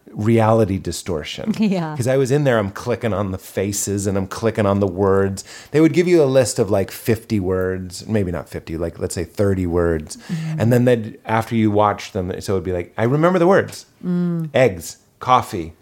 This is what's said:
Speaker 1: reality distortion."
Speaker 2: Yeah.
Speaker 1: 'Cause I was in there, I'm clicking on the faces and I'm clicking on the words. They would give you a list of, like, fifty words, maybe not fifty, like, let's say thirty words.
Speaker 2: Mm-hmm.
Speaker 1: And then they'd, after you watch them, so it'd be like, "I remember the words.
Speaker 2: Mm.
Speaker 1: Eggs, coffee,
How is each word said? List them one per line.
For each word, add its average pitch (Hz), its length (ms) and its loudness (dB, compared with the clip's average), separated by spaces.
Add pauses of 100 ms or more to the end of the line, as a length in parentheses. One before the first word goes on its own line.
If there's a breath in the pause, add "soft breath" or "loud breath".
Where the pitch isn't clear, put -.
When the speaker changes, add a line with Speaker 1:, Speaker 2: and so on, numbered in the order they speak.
(120)
Speaker 1:
reality 110 680 4
distortion." 85 800 -6
Speaker 2:
Yeah. 175 380 -2
Speaker 1:
'Cause 120 100 -4
I 131 100 2
was 135 140 2
in 147 140 2
there, 120 140 4
I'm 98 120 0
clicking 117 420 -4
on 95 200 -2
the 92 60 -6
faces 101 680 -4
and 98 100 0
I'm 95 120 -2
clicking 110 380 -2
on 101 140 2
the 101 60 2
words. 98 560 2 (300 loud breath)
They 147 80 2
would 160 120 6
give 175 140 2
you 170 160 4
a 139 40 4
list 131 320 2
of, 101 120 0
like, 98 200 0
fifty 107 500 -2
words, 92 640 -4
maybe 101 240 0
not 80 180 -8
fifty, 82 280 -10
like, 82 220 -6
let's - 160 -6
say 90 100 -4
thirty 95 420 0
words. 82 500 0
Speaker 2:
Mm-hmm. 160 440 -6
Speaker 1:
And 113 120 2
then 123 120 4
they'd, 117 400 0
after 113 320 -2
you 110 140 4
watch 101 420 0
them, 92 280 -4
so 110 120 -6
it'd 92 120 -2
be 92 80 -4
like, 90 240 -6
"I 104 80 -2
remember 160 340 2
the 170 100 4
words. - 380 0 (200)
Speaker 2:
Mm. 175 480 -2
Speaker 1:
Eggs, 101 440 0 (200)
coffee, 107 640 -2